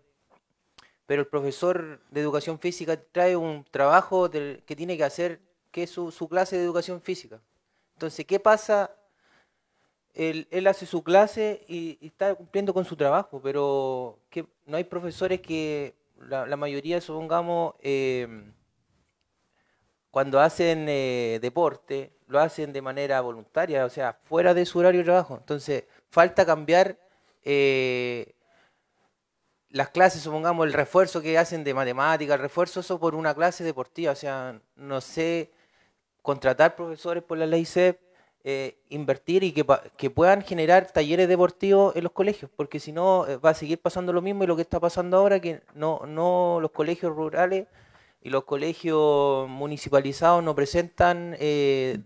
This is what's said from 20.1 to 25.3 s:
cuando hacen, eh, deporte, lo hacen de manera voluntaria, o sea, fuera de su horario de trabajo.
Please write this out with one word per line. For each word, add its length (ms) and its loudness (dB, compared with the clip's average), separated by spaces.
cuando 300 2
hacen, 480 2
eh, 540 -2
deporte, 680 -4
lo 100 0
hacen 340 -2
de 80 -8
manera 400 -4
voluntaria, 640 -4
o 60 -4
sea, 220 -6
fuera 300 4
de 100 2
su 140 -2
horario 220 6
de 40 -2
trabajo. 320 2